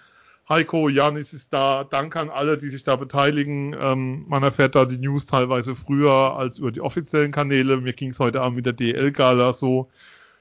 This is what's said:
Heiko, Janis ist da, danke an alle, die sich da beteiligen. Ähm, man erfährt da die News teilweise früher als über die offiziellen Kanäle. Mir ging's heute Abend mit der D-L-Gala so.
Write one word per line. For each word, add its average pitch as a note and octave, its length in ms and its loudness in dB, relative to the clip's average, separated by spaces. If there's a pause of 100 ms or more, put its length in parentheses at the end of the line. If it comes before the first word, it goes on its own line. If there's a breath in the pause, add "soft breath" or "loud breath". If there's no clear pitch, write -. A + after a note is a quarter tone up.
(480 soft breath)
Heiko, D#3+ 400 2
Janis C#3+ 460 0
ist - 180 -20
da, C3+ 320 0
danke C#3+ 380 -6
an D3+ 80 -6
alle, D3 280 -2
die C#3+ 120 -8
sich C3 160 -12
da C3+ 100 2
beteiligen. C#3+ 840 -2
Ähm, C3 520 -2
man C#3 140 0
erfährt C3+ 320 2
da C3 100 6
die B2+ 140 -4
News C#3 260 -2
teilweise B2+ 500 -2
früher C3+ 600 2
als C3 220 -6
über B2 120 -4
die A#2+ 100 -8
offiziellen D3 520 -2
Kanäle. C3+ 480 2
Mir B2 120 -4
ging's C3 260 -8
heute C3 220 0
Abend B2+ 140 0
mit B2 100 -4
der B2+ 80 0
D-L-Gala B2+ 800 2
so. B2+ 380 -2 (520 soft breath)